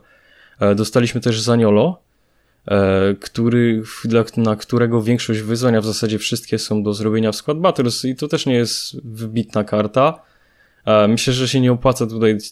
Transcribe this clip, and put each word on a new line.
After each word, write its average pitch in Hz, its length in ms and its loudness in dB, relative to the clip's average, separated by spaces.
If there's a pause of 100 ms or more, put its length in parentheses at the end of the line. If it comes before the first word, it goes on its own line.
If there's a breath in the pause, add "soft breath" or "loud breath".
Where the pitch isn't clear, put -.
(600 soft breath)
E, 101 160 4
dostaliśmy 117 460 0
też 110 200 0
Zaniolo, 117 600 2 (640)
e, 98 520 2
który, 117 680 0
w-, - 220 -10
dla, 113 160 4 (140)
na 110 180 2
którego 117 460 0
większość 113 400 -2
wyzwań, 117 340 0
a 107 60 2
w 104 40 -2
zasadzie 107 340 -2
wszystkie 120 400 -4
są 107 240 -2
do 104 100 0
zrobienia 110 380 0
w 104 40 -4
Squad 151 240 -6
Battles 139 460 0
i 127 100 -4
to 151 120 -6
też 151 180 -4
nie 131 100 0
jest 120 480 -4
wybitna 110 600 -4
karta. 110 580 0 (640 soft breath)
E, 107 220 4
myślę, 117 260 2
że 127 140 -2
się 131 140 0
nie 127 100 4
opłaca 123 360 0
tutaj 110 300 0 (140)